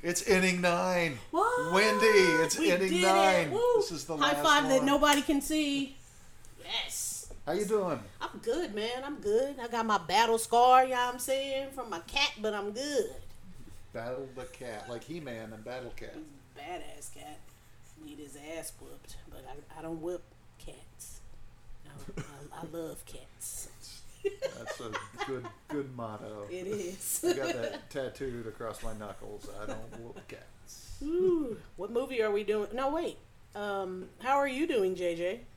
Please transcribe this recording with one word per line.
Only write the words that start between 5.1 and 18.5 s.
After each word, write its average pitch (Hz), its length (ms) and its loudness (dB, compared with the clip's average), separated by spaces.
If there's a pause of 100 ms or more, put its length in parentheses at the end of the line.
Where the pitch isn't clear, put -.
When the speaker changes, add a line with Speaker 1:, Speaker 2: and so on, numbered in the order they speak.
Speaker 2:
can 277 220 2
see. 285 520 0 (680)
Yes. - 680 -6 (140)
Speaker 1:
How 143 80 -2
you 202 140 0
doing? 185 340 2 (220)
Speaker 2:
I'm - 200 -8
good, 302 320 -2
man. 240 300 -4
I'm 285 120 -6
good. 262 460 2
I 233 60 -6
got 226 160 0
my 214 140 4
battle 220 400 4
scar, 254 460 8
you 262 80 0
know 254 120 2
what 247 80 0
I'm 254 80 -8
saying, 269 520 -2
from 269 180 -10
my 170 80 -4
cat, 277 420 0
but 208 140 0
I'm 202 180 -4
good. 262 380 -2 (840)
Speaker 1:
Battle 127 420 -8
the 127 100 -10
cat, 113 440 -12
like 117 160 -10
He-Man 120 480 -10
and 110 100 -14
Battle 123 320 -10
Cat. - 200 -10
Speaker 2:
He's 311 100 -12 (320)
a 359 100 -14
badass - 480 -10
cat. - 240 -14 (640)
Need 147 160 -14
his 147 200 -14 (180)